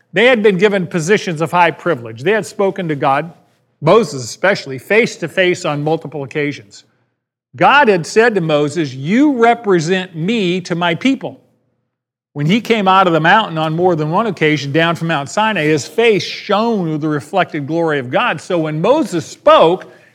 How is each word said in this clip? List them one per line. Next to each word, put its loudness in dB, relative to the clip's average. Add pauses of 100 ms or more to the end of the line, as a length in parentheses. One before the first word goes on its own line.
(140)
they 2
had 4
been 4
given 0
positions -2
of -4
high 2
privilege. -6
They 0
had -2
spoken -4
to -4
God, -2 (480)
Moses 2
especially, -4
face 0
to -8
face -2
on -4
multiple -4
occasions. -8 (720)
God 4
had 0
said 2
to 0
Moses, -2
"You 2
represent 0
me -2
to -8
my -2
people." -4 (920)
When -4
he 2
came 0
out 6
of 2
the 2
mountain 2
on -2
more 2
than -4
one 0
occasion -2
down 0
from -6
Mount -4
Sinai, -2
his 0
face 2
shone -2
with -4
the -4
reflected -4
glory -2
of -6
God. -2
So -4
when -4
Moses 0
spoke, 4 (280)